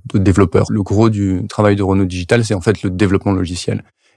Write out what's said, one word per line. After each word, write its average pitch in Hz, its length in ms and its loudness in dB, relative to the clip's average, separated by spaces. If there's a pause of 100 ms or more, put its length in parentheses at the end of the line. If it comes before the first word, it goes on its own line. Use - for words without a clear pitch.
(120)
de - 60 0
développeurs. 98 540 2
Le 107 100 -2
gros 107 300 2
du 98 360 -2
travail 104 280 2
de 101 80 -2
Renault 95 220 2
Digital, 90 380 0
c'est 107 120 -2
en 85 60 -4
fait 104 200 0
le 101 80 -2
développement 98 440 0
logiciel. 90 500 -4 (340)